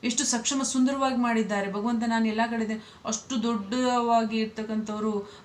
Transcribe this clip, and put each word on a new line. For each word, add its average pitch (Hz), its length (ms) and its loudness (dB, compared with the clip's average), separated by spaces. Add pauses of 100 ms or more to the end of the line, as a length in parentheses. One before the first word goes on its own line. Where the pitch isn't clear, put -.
ಎಷ್ಟು 247 200 2
ಸಕ್ಷಮ 262 380 0
ಸುಂದರವಾಗಿ 262 540 2
ಮಾಡಿದ್ದಾರೆ 208 560 0
ಭಗವಂತ. 220 340 0
ನಾನು 226 220 2
ಎಲ್ಲ 220 120 0 (100)
ಕಡೆ 226 120 -2
ಇದ್ದೇನೆ, 220 180 -4 (240)
ಅಷ್ಟು 220 380 -4
ದೊಡ್ಡವಾಗಿ 233 960 2
ಇರ್ತಕ್ಕಂಥವ್ರು 214 920 -2 (140)